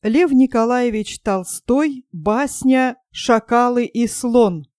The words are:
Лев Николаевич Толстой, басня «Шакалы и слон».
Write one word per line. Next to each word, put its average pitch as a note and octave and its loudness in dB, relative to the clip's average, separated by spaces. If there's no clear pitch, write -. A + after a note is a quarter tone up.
Лев C#4 2
Николаевич B3 0
Толстой, B3+ -2
басня B3+ 0
«Шакалы A#3+ 0
и A#3 -2
слон». A3 0